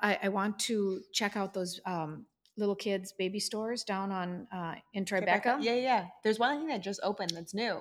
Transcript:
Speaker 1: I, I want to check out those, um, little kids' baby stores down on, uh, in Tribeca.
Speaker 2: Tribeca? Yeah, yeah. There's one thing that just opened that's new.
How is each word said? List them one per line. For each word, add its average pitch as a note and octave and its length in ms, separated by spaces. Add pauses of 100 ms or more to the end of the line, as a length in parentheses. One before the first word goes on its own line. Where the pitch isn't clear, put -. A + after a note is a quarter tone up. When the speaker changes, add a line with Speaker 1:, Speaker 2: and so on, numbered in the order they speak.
Speaker 1:
I, G#3 220
I G3 40
want G#3 320
to G3 400 (120)
check G#3 240
out G3 180
those, F3+ 320
um, D#3+ 400 (300)
little G3+ 200
kids' G3 400
baby F#3+ 240
stores A3+ 440
down G3 280
on, F3+ 400
uh, E3+ 220 (180)
in G3 120
Tribeca. F#3+ 380
Speaker 2:
Tribeca? B3 200
Yeah, A#3 120
yeah. B3 320 (160)
There's G#3+ 160
one B3+ 200
thing D#4+ 100
that A#3 140
just G3 200
opened G3 320
that's E3+ 200
new. A3 260